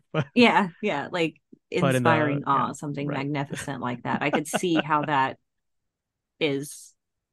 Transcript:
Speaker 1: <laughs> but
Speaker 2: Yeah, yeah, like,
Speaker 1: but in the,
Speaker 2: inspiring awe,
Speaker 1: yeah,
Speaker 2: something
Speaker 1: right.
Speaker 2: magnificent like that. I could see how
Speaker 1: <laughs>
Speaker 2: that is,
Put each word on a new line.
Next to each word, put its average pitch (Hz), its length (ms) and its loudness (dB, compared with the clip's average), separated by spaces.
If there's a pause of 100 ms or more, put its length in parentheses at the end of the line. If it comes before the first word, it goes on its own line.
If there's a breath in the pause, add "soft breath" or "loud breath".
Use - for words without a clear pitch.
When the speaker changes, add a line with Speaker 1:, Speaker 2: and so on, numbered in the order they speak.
Speaker 1:
<laughs> - 80 -20
but 156 200 0
Speaker 2:
Yeah, 196 360 6 (120)
yeah, 156 300 -4
like, 165 300 -2 (280)
Speaker 1:
but - 80 -2
in 180 40 2
the, 131 160 4
Speaker 2:
inspiring 147 500 2
awe, 135 200 2
Speaker 1:
yeah, - 40 -6
Speaker 2:
something 143 340 -6
Speaker 1:
right. 135 120 -4
Speaker 2:
magnificent 139 640 -6
like 120 220 -6
that. 123 200 -2
I 143 60 0
could 151 180 0
see 175 280 0
how 151 260 2
Speaker 1:
<laughs> 143 40 -4
Speaker 2:
that 135 300 0 (1040)
is, 143 540 -4 (400)